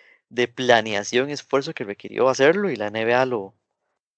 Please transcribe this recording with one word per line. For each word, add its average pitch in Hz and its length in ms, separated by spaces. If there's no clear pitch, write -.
de 120 200
planeación 117 840
y - 20
esfuerzo 139 400
que 127 120
requirió 104 440
hacerlo, 160 420
y 123 60
la 104 120
N 110 160
B 117 100
A 131 120
lo, 104 280